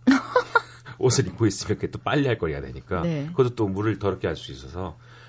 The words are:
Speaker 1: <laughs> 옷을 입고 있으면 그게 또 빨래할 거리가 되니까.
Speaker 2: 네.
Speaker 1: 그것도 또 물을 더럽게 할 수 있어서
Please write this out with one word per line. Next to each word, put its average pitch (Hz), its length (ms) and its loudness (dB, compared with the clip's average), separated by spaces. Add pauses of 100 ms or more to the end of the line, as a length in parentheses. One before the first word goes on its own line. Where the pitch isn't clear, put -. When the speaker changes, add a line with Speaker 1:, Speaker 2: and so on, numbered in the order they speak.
Speaker 1:
<laughs> - 920 0
옷을 120 280 4
입고 113 200 0
있으면 - 300 0
그게 - 140 -4
또 - 80 -8
빨래할 127 380 2
거리가 73 240 -2
되니까. 67 400 -6
Speaker 2:
네. 156 260 -2
Speaker 1:
그것도 127 280 2
또 107 120 2
물을 101 320 0
더럽게 98 280 0
할 80 100 -2
수 - 160 -12
있어서 80 440 -8 (320)